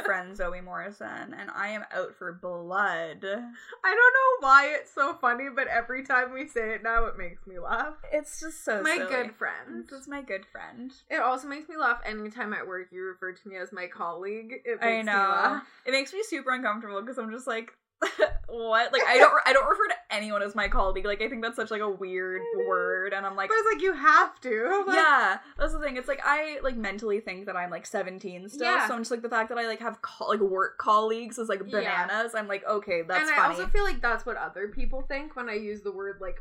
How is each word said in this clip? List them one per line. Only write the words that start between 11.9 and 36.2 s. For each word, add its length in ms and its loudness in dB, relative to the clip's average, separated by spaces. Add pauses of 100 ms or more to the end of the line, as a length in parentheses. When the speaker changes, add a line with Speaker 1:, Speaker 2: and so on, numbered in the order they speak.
Speaker 2:
anytime 480 -8
at 140 -6
work 260 -8
you 120 -10
refer 280 -8
to 160 -18
me 80 -14
as 160 -10
my 140 -10
colleague. 680 -8 (140)
It 160 -4
makes 20 -4
Speaker 1:
I 160 2
know. 140 -2
Speaker 2:
me 40 4
laugh. 480 2 (200)
Speaker 1:
It 60 -2
makes 200 0
me 120 -4
super 260 -4
uncomfortable 520 -2
'cause 140 -8
I'm 140 -6
just 160 -10
like, 260 -4 (280)
<laughs> 480 2
what? 440 2
Like, 160 4
I 100 8
don't, 160 12 (100)
I 80 6
don't 160 6
refer 200 2
to 60 0 (140)
anyone 320 -2
as 140 -4
my 140 0
colleague. 360 2
Like, 160 0
I 80 -2
think 140 -6
that's 140 -4
such, 160 -4
like, 80 -4
a 100 -2
weird 520 -4
Speaker 2:
I 200 -4
know. 60 -2
Speaker 1:
word, 440 0
and 140 -4
I'm 80 -6
like, 140 -2
Speaker 2:
But 100 4
it's 160 4
like, 80 -6
you 100 2
have 500 4
to. 440 0
Like, 80 2
Speaker 1:
yeah, 440 6 (200)
that's 140 2
the 80 -2
thing. 160 -4
It's 100 -6
like, 180 -2
I, 380 2
like, 140 -2
mentally 420 -2
think 280 -8
that 100 -6
I'm, 140 -4
like, 160 -10
seventeen 600 -6
still, 220 -2
Speaker 2:
Yeah. 160 4
Speaker 1:
so 80 -2
I'm 60 -6
just 100 -6
like, 120 -4
the 60 -6
fact 200 0
that 100 -4
I, 80 -2
like, 140 -6
have 200 -6
co-, 280 -8
like, 100 2
work 400 0
colleagues 600 2
is, 100 -4
like, 180 0
Speaker 2:
Yeah. 140 0 (260)
Speaker 1:
bananas. 300 -2
I'm 100 -4
like, 220 -4
okay, 340 0
that's 180 0
Speaker 2:
And 100 2
I 60 4
Speaker 1:
funny. 200 4
Speaker 2:
also 100 -2
feel 160 6
like 180 2
that's 240 0
what 120 -4
other 320 -6
people 340 0
think 320 -6
when 140 -8
I 60 -4
use 280 -6
the 80 -6
word, 300 -8